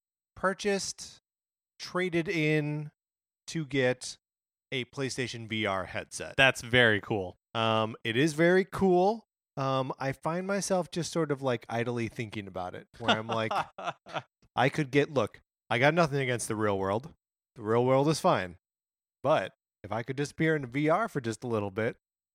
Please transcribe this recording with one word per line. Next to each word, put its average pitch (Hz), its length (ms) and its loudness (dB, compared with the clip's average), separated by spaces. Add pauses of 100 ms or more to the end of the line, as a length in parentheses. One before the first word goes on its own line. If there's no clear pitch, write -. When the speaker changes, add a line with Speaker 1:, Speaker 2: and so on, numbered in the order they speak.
(360)
Speaker 1:
purchased, - 840 -4 (600)
traded 170 480 -2
in 151 600 0 (580)
to 165 180 -4
get 127 520 0 (540)
a 127 140 -4
PlayStation 123 640 -6
V 110 200 -2
R 95 180 0
headset. 87 500 -10
Speaker 2:
That's 135 260 4
very 117 380 6
cool. 95 380 -4 (160)
Speaker 1:
Um, 113 500 2
it 113 140 -2
is 151 160 2
very 175 320 4
cool. 190 600 2 (280)
Um, 135 440 -2
I 135 140 -4
find 175 340 -6
myself 190 420 -2
just - 240 -6
sort 160 180 0
of, 135 120 -4
like, 123 260 0
idly 117 380 -2
thinking 104 400 -8
about 92 260 -8
it, - 140 -16 (100)
where 120 180 2
I'm 110 120 -6
like, 113 260 -2 (500)
Speaker 2:
<laughs> - 520 -14
Speaker 1:
I 131 140 2
could 143 220 -4
get, 147 220 2
look, 113 260 -2 (300)
I 120 100 0
got 143 160 4
nothing 147 240 2
against 123 280 -2
the 113 80 -2
real 104 220 2
world. 101 320 -2 (460)
The 117 80 -14
real 113 220 2
world 131 220 4
is 160 120 0
fine. 98 380 0 (680)
But 131 300 2 (300)
if 95 80 -8
I 113 120 -4
could 135 120 -8
disappear 156 400 0
into 139 120 -6
V 147 220 0
R 208 180 2
for 147 140 -6
just 113 220 -6
a 127 40 -8
little 104 240 -2
bit, 110 240 -2 (400)